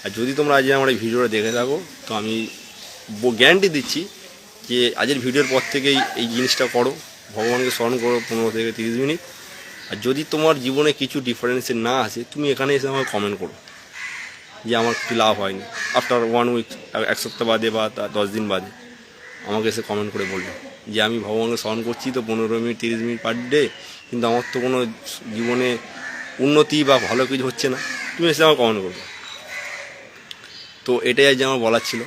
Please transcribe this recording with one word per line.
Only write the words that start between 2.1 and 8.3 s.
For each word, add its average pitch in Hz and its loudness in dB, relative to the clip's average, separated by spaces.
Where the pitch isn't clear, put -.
আমি 110 -2
ব-, 113 0
গ্যারান্টি 165 6
দিচ্ছি 147 -4
যে 120 2
আজকের 131 2
ভিডিওর 127 2
পর 131 4
থেকেই 139 4
এই 120 -2
জিনিসটা 123 0
করো, 123 2
ভগবানকে 123 0
স্মরণ 120 0
করো 120 0
পনেরো 113 0